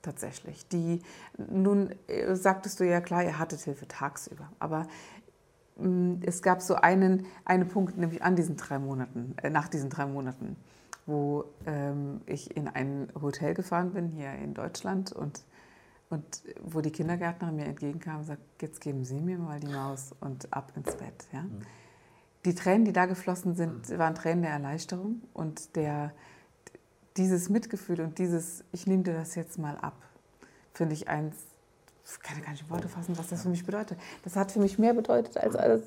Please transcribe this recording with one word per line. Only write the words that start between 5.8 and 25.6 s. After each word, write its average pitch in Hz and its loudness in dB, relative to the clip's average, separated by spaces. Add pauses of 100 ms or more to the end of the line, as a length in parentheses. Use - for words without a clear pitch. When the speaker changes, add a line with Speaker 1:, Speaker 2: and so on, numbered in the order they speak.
Speaker 1:
es 175 -2
gab 180 4
so 185 2
einen, 185 8 (200)
einen 185 6
Punkt, 185 0
nämlich 170 0
an 180 6
diesen 160 2
drei 139 -4
Monaten, 131 -4
äh, 143 0
nach 156 2
diesen 139 -2
drei 139 -2
Monaten, 131 -6 (500)
wo, 143 0 (200)
ähm, 143 -4
ich - -8
in 147 -4
ein 139 -4 (120)
Hotel 147 0
gefahren 180 0
bin, 175 -2
hier 151 -6
in 139 -6
Deutschland, - -4
und, - -8 (680)
und 156 -6 (380)
wo 156 -4
die 151 0
Kindergärtnerin 170 -2
mir 147 -4
entgegenkam 151 -6
und 151 -8
sagt: 147 -10 (200)
"Jetzt 151 -10
geben 135 -4
Sie 131 -6
mir 175 -2
mal 151 -6
die 143 -6
Maus 135 -6 (100)
und 135 -8
ab - -6
ins - -6
Bett", - -14
ja? 135 -8
Speaker 2:
Mhm. 113 -8 (840)
Speaker 1:
Die 175 4
Tränen, 196 6
die 202 4
da 180 6
geflossen 180 -2
sind, 165 -4
Speaker 2:
Mhm. 170 -2
Speaker 1:
waren 160 4
Tränen 170 2
der 156 0
Erleichterung 160 -4 (120)
und - -8